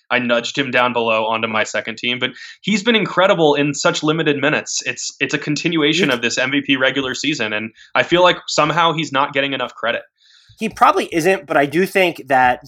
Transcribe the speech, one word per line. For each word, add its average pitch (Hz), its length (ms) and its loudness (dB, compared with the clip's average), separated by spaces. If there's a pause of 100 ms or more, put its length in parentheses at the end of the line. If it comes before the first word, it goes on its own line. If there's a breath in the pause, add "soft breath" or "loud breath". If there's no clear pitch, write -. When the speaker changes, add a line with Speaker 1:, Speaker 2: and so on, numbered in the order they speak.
(100)
Speaker 1:
I 123 100 2
nudged 120 360 -2
him 135 140 -2
down 123 220 2
below 113 340 0
onto 113 220 -2
my 107 160 -2
second 110 340 -8
team. 123 220 -4
But 101 100 -2 (300 loud breath)
he's 196 240 -2
been 240 100 2
incredible 165 640 2
in 143 180 0
such - 300 -2
limited 151 320 0
minutes. 131 500 -2
It's, - 320 -8
it's 139 160 -2
a 147 40 0
continuation 156 720 0
Speaker 2:
You 127 40 2
Speaker 1:
of 117 80 -4
this 117 160 -2
M 131 140 -2
V 139 100 0
P 139 140 0
regular 131 400 0
season, 123 360 -4
and 107 200 -6 (240 soft breath)
I 127 80 4
feel 175 180 2
like 175 140 6 (100)
somehow 160 460 2
he's 151 180 -4
not 135 220 0
getting 139 200 -2
enough 127 220 -6
credit. 117 280 -4 (560 soft breath)
Speaker 2:
He 220 100 -4
probably 294 440 2
isn't, 170 340 0
but 156 100 0
I 147 100 4
do 160 200 0
think 175 420 0
that 127 400 4